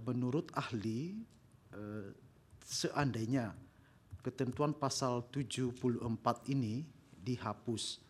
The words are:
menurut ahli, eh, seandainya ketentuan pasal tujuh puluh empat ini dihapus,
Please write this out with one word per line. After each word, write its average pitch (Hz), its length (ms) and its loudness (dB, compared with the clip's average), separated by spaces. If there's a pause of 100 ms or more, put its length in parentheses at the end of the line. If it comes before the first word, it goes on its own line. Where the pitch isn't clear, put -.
menurut 123 480 2
ahli, 147 640 0 (560)
eh, 104 340 -6 (540)
seandainya 120 880 2 (720)
ketentuan 127 480 2
pasal 127 580 0
tujuh 127 460 -2
puluh 123 260 2
empat 117 480 2
ini 127 320 2 (400)
dihapus, 117 880 -2